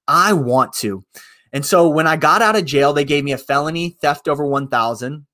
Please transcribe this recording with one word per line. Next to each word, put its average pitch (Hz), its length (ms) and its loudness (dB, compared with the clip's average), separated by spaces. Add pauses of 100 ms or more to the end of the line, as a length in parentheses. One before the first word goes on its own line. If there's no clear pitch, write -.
I 175 240 2
want 131 440 2
to. 98 280 -6 (480)
And 139 140 -6
so 175 240 4
when 160 180 0
I 160 80 2
got 156 260 4
out 220 140 2
of 196 80 0
jail, 139 300 2
they 147 100 0
gave 143 200 -2
me 139 100 -4
a 131 40 -6
felony 160 640 -4
theft 147 260 -2
over 147 180 -2
one 139 220 -2
thousand. 127 680 -6